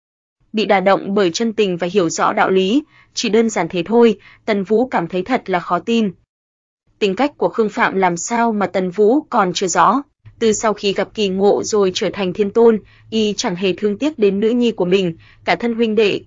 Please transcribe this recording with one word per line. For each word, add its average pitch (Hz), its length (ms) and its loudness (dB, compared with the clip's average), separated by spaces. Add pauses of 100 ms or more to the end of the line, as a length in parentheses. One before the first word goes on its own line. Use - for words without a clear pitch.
(520)
Bị 214 120 0
đả 196 160 2
động 196 340 0
bởi 196 160 2
chân 226 220 -4
tình 202 240 0
và 175 100 -4
hiểu 175 220 0
rõ 170 240 0
đạo 196 180 0
lý, 190 320 2 (320)
chỉ - 140 -4
đơn 220 220 2
giản 175 200 -4
thế 175 160 -4
thôi, 233 320 4 (260)
Tần 202 200 -2
Vũ 220 220 0
cảm 175 220 -4
thấy 185 140 -4
thật 247 280 -4
là 180 100 0
khó 175 180 -2
tin. 220 340 0 (880)
Tính 190 180 0
cách 285 220 -2
của 180 100 0
Khương 214 200 0
Phạm 196 280 -2
làm 180 200 0
sao 233 360 -2
mà 202 140 -2
Tần 185 240 -4
Vũ 214 300 2 (100)
còn 196 220 0
chưa 190 140 -4
rõ. 185 360 2 (360)
Từ 226 140 2
sau 208 220 -2
khi 202 180 -4
gặp 196 220 -4
kỳ 208 140 -2
ngộ 190 340 2
rồi 196 320 0
trở 185 180 -2
thành 185 200 -4
thiên 202 180 -2
tôn, 233 300 4 (300)
y 214 260 0
chẳng 190 200 -4
hề 185 160 -2
thương 202 260 -2
tiếc 311 200 -4
đến 202 220 2
nữ 220 80 2
nhi 240 220 2
của 196 140 -2
mình, 180 320 0 (280)
cả 180 120 0
thân 233 180 -4
huynh 220 200 0
đệ 208 320 2